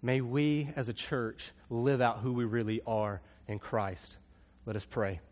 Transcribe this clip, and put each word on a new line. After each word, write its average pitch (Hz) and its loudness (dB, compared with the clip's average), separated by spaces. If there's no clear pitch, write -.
May 127 4
we 147 2
as 127 -2
a 117 -4
church - -4
live 123 2
out 113 4
who 127 -2
we 120 0
really 110 0
are 107 0
in 104 -4
Christ. 98 -4
Let 110 -4
us 104 -4
pray. 98 -2